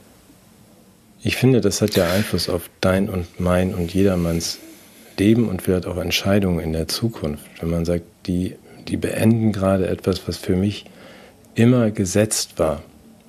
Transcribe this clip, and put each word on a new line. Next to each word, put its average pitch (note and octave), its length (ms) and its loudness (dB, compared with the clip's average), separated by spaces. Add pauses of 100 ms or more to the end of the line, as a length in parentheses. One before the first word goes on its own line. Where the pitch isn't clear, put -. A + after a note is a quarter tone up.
(1200)
Ich - 120 -2
finde, B2+ 260 4
das G2 200 -2
hat G#2+ 140 0
ja F2 160 2
Einfluss F#2+ 360 -2
auf F2 220 -6 (100)
dein F#2+ 300 2
und F#2 300 -8
mein F2+ 340 0
und F2 200 -4
jedermanns F2 640 0 (580)
Leben G#2+ 320 4
und F#2 140 -6
vielleicht F#2 240 0
auch F2 100 -6
Entscheidungen F2+ 640 0
in D#2+ 140 -4
der D#2+ 140 -2
Zukunft. D#2 560 -4 (160)
Wenn E2 120 -4
man E2+ 140 -2
sagt, F2 180 -2 (240)
die, F2+ 260 -2 (340)
die - 100 -4
beenden A2 540 2
gerade F#2+ 360 0
etwas, F2+ 400 -2
was F2 100 -6
für - 180 -2
mich G2+ 300 -2 (720)
immer A#2 340 4
gesetzt G#2 680 0
war. D#2+ 260 -2 (460)